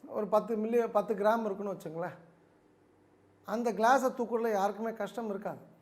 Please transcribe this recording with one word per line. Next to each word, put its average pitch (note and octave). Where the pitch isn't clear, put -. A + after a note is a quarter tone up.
ஒரு G#3+
பத்து G#3
மில்லி, A3+
பத்து G#3
கிராம் A3+
இருக்குன்னு G3
வச்சுங்களேன். E3
அந்த A#3
கிளாஸை B3+
தூக்குறதுல A3+
யாருக்குமே G#3
கஷ்டம் G#3+
இருக்காது. F#3